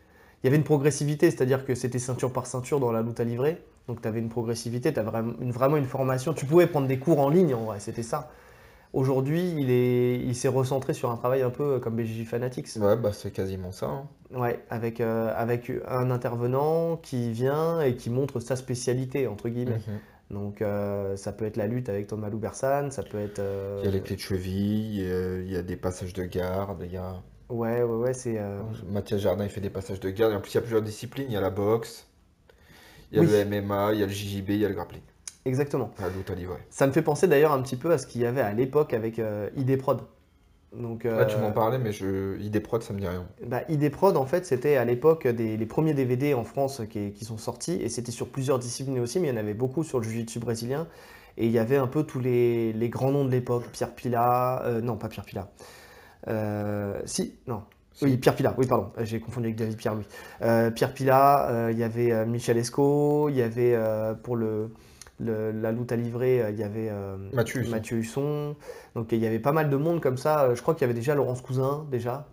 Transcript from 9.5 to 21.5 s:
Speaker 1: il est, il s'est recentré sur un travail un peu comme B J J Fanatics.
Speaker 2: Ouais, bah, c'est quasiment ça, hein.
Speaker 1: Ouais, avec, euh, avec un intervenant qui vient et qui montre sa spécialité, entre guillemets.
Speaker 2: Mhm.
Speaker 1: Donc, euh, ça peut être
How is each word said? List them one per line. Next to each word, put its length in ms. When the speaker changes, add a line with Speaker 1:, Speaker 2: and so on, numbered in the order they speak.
Speaker 1:
il 120
est, 480
il 160
s'est 140
recentré 460
sur 160
un 60
travail 260
un 80
peu 280
comme 180
B 60
J 120
J 100
Fanatics. 520
Speaker 2:
Ouais, 200
bah, 160
c'est 200
quasiment 380
ça, 160
hein. 220
Speaker 1:
Ouais, 360
avec, 320
euh, 340
avec 340
un 240
intervenant 840
qui 360
vient 500
et 140
qui 120
montre 320
sa 160
spécialité, 680
entre 240
guillemets. 320
Speaker 2:
Mhm. 60
Speaker 1:
Donc, 260
euh, 540
ça 160
peut 120
être 140